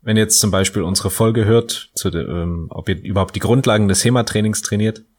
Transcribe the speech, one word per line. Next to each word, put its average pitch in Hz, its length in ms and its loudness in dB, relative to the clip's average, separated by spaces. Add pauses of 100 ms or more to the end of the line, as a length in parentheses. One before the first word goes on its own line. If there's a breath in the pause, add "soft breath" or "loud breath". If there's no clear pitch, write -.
wenn 110 160 0
jetzt 107 220 2
zum 104 120 2
Beispiel 95 300 0
unsere 95 280 -2
Folge 113 360 2
hört, 113 500 0
zu - 140 -4
de-, 82 160 -4
ähm, 85 440 -4
ob - 200 -10
ihr 95 120 -2
überhaupt 98 340 -2
die 98 40 -2
Grundlagen 107 480 2
des 95 160 2
hema-Trainings 110 580 0
trainiert 107 420 -2 (160)